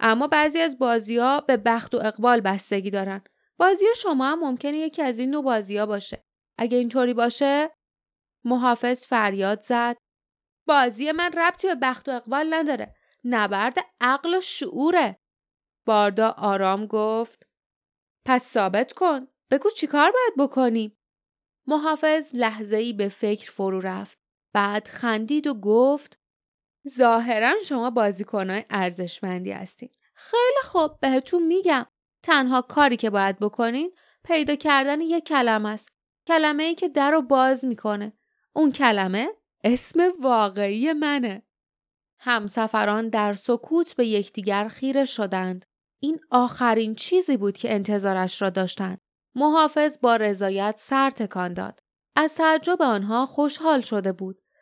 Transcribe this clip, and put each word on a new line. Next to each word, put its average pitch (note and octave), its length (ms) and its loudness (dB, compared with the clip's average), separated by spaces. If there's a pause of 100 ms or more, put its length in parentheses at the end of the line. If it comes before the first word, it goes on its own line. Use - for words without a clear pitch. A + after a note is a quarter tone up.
اما A3+ 260 2
بعضی D4+ 340 2
از D4+ 180 -2
بازی‌ها A#3+ 640 0
به B3+ 160 2
بخت A3+ 380 -2
و A#3+ 80 0
اقبال A3+ 380 2
بستگی G3 500 -2
دارن. G3 340 -6 (340)
بازی F#4+ 260 4 (120)
شما C#4 300 0
هم D#4 120 -2
ممکنه C#4+ 380 -4
یکی D#4 260 -4
از B3 160 -2
این B3+ 120 -4
نوع C#4+ 140 -2
بازی‌ها G#3 420 -2
باشه. G#3 380 -8 (340)
اگه A#3 200 0
اینطوری B3 360 0
باشه»، C#4 560 0 (760)
محافظ B3 600 0
فریاد G#3 540 0
زد: A#3+ 360 -2 (720)
«بازی C#4 460 2
من E4+ 200 -2
ربطی E4+ 360 0
به F4 60 0
بخت B3+ 340 -4
و C#4 40 -4
اقبال C#4 420 -2
نداره. D4 400 -4 (300)
نبرد G#3+ 540 -2 (220)
عقل C#4 360 0
و F#4 40 -2
شعوره.» C#4 800 -2 (680)
باردا G#3 420 4
آرام G3 580 0
گفت: A3 600 -4 (800)
«پس B3+ 260 0
ثابت G3+ 400 0
کن. C#4+ 340 0 (240)
بگو C#4+ 200 2
چی E4 160 -4
کار D4 240 4
باید A4+ 380 2
بکنیم؟» A3+ 500 -2 (680)
محافظ D#4 680 0
لحظه‌ای A3 580 -2
به G3+ 160 -2
فکر G#3 420 -4
فرو F#3+ 300 -4
رفت. F#3+ 380 -10 (360)
بعد G#3 340 0
خندید A#3 580 -2
و C#4+ 80 -2
گفت: A#3 680 2 (680)
«ظاهراً A#3 640 2 (100)
شما A#3+ 260 -4
بازیکنای G3+ 800 -2
ارزشمندی F#3 800 -4
هستین. F#3+ 380 -16 (240)
خیلی B4+ 480 0
خوب، D#4 380 -2
بهتون C4+ 460 0
می‌گم. E4 400 0 (360)
تنها C4 400 2
کاری C4 340 2
که A3 140 -2
باید G3 280 0
بکنین، A#3+ 560 -2 (300)
پیدا D4+ 300 0
کردن C#4+ 460 2
یه E4 200 -2
کلمه A#3 480 0
است. G#3+ 200 -10 (380)
کلمه‌ای D#4 480 2
که F4 140 -2
در C#4+ 220 2
رو D#4 120 4
باز C4 420 2
می‌کنه. G#3+ 480 -4 (400)
اون D4 200 2
کلمه G#3+ 560 0 (360)
اسم E4 560 2
واقعی G#3+ 720 0
منه.» C#4+ 500 -2 (800)
همسفران A3 880 0
در G#3 240 0
سکوت B3 640 -2
به A#3+ 100 2
یکدیگر G#3 600 -2
خیره C4+ 360 0
شدند. F#3 600 -4 (360)
این C#4+ 200 -4 (100)
آخرین A#3 640 0
چیزی F4+ 420 0
بود G3+ 200 -2
که A3+ 180 -4
انتظارش G3 680 -2
را G3 80 0
داشتند. F#3 500 -4 (340)
محافظ D4+ 680 2
با A#3+ 160 4
رضایت G3+ 640 -2
سر C4+ 320 0
تکان F#3+ 440 -6
داد. F#3+ 260 -10 (360)
از D4+ 180 0
تعجب D#4+ 480 2
آنها A3+ 440 0
خوشحال D4 540 0
شده G3 320 -2
بود. F#3 300 -12 (200)